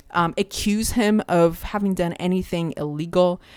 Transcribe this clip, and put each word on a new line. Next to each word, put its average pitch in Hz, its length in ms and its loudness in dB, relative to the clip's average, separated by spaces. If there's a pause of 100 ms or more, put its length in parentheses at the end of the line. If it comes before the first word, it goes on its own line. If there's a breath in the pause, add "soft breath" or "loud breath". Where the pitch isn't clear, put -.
um, 170 280 0
accuse 208 540 -2
him 214 380 2
of 170 320 4
having 202 320 -2
done 175 200 -2
anything 180 600 -2
illegal. 170 640 0 (160 loud breath)